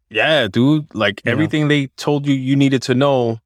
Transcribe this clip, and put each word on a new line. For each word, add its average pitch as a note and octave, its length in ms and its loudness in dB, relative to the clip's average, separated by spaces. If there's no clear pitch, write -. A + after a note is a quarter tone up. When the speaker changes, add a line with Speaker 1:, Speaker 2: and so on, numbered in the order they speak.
Speaker 1:
Yeah, B2 400 0
dude. C#3+ 440 2
Like, G#2 300 -2
Speaker 2:
You B2 60 -2
know? - 20 0
Speaker 1:
everything D3+ 380 0
they C#3+ 260 0
told D3 320 -2
you C#3+ 60 2
you C3+ 240 0
needed C3+ 260 2
to C3 100 -2
know, B2 520 0